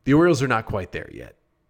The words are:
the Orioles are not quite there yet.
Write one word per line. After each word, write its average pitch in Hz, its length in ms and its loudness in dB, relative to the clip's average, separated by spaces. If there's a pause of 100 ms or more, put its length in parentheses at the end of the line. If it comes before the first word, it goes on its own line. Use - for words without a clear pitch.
the 131 100 2
Orioles 151 300 4
are 139 40 -2
not 113 180 -2
quite 95 260 -8
there - 220 -10
yet. 60 220 -20 (340)